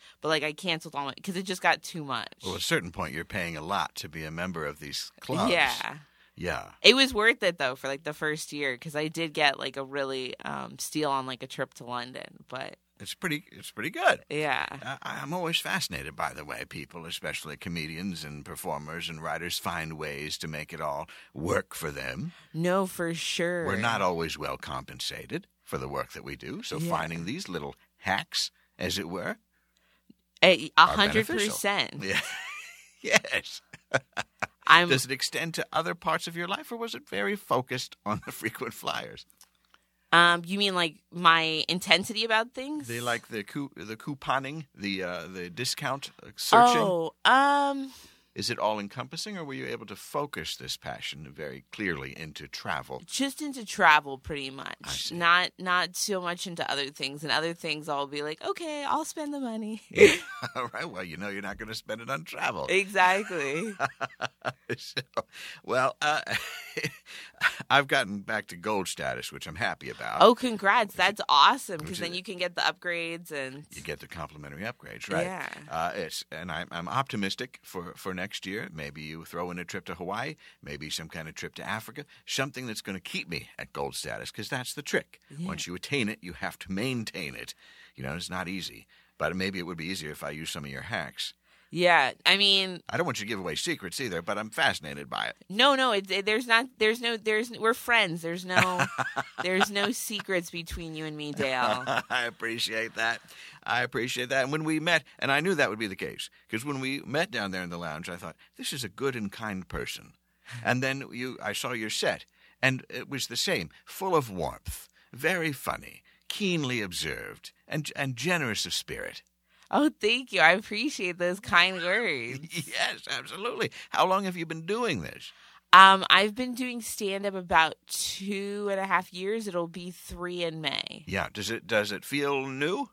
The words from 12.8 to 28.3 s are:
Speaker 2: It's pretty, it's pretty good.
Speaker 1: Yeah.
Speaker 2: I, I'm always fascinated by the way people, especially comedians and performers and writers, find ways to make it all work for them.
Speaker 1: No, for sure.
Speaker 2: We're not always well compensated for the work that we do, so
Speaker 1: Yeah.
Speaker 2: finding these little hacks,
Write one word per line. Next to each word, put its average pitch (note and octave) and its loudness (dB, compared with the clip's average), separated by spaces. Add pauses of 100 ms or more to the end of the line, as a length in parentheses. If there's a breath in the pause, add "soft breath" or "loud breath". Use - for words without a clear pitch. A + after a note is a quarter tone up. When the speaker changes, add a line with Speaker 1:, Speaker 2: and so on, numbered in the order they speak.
Speaker 2:
It's - -10
pretty, D#3 -4
it's - -16
pretty A#2 -4
good. E4 2
Speaker 1:
Yeah. D3 0 (160)
Speaker 2:
I, C3 -8 (240)
I'm C#3+ -8
always F3 -2
fascinated D2 -4
by D2 -2
the D2 -12
way C2+ -8
people, D#2+ -12
especially D2+ -6
comedians E2 -6
and D2 -12
performers D#2+ -6
and D#2+ -12
writers, E2 -4
find D#2+ -4
ways D2+ -6
to E2 -8
make D2+ -8
it D#2 -10
all D2+ -4 (240 loud breath)
work F2+ -2
for D#2 -4
them. C2+ -6 (220 loud breath)
Speaker 1:
No, F3+ 2
for E3+ -4
sure. E3+ -2
Speaker 2:
We're G2 0
not A2 2
always E2 0
well C#2 -4
compensated - -8 (160)
for - -6
the C2 -6
work C#2 -6
that - -12
we C#2+ -10
do, E3+ -10
so - -6
Speaker 1:
Yeah. E3+ -2
Speaker 2:
finding E2+ -2
these D3 -6
little D2 -6 (220 soft breath)
hacks, - -2 (280)